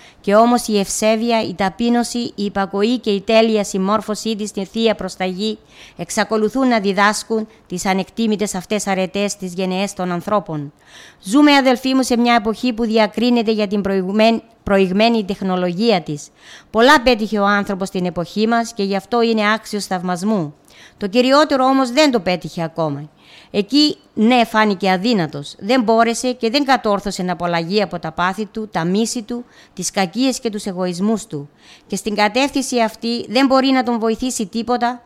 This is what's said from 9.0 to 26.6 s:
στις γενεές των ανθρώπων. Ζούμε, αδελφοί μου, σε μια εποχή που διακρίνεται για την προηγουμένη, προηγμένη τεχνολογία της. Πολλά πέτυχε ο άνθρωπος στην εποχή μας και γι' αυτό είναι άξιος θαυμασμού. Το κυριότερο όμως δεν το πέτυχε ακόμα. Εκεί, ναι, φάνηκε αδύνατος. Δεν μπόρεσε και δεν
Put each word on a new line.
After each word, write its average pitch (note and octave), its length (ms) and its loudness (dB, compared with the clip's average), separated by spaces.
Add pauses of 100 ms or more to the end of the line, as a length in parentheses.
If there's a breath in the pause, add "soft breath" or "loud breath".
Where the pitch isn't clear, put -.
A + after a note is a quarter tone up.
στις F#3 220 -10
γενεές F#3 400 -4
των F3+ 180 -4
ανθρώπων. E3 640 -4 (500 loud breath)
Ζούμε, C#4+ 320 6
αδελφοί C4 380 2
μου, C4 100 4
σε B3 140 0
μια A#3+ 160 2
εποχή A3+ 400 0
που A3 100 -4
διακρίνεται A3 680 2
για G#3 160 0
την G3+ 140 -2
προηγουμένη, G3 640 2 (200)
προηγμένη G3+ 600 2
τεχνολογία F#3 760 0
της. D3 260 -10 (420 loud breath)
Πολλά B3+ 320 4
πέτυχε A3 380 0
ο G3 60 2
άνθρωπος G3 420 0
στην F3+ 180 -4
εποχή F3+ 420 -2
μας A#3 260 0
και G3+ 100 -4
γι' G3 120 -2
αυτό A#3 260 -2
είναι A3 320 2
άξιος G#3+ 320 -8
θαυμασμού. F3+ 680 -2 (440 loud breath)
Το G#3 100 -6
κυριότερο C4 580 4
όμως C4 260 2
δεν D4 200 4
το A#3 80 2
πέτυχε F3 440 -4
ακόμα. D#3 460 -4 (420 loud breath)
Εκεί, C#4 460 0 (160)
ναι, A#3 320 4
φάνηκε G#3 460 2
αδύνατος. F3+ 680 -2
Δεν B3 220 0
μπόρεσε A3+ 500 2
και A#3 180 -4
δεν C#4 160 0